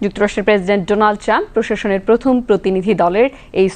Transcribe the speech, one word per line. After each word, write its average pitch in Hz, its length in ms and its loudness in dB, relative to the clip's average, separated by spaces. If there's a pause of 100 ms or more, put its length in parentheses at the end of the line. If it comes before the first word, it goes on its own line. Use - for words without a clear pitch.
যুক্তরাষ্ট্রের 202 420 -2
প্রেসিডেন্ট 202 440 2
ডোনাল্ড 214 320 2
ট্রাম্প 269 340 -2
প্রশাসনের 208 460 -2
প্রথম 233 400 2
প্রতিনিধি 190 540 0
দলের 185 340 2 (240)
এই 190 240 2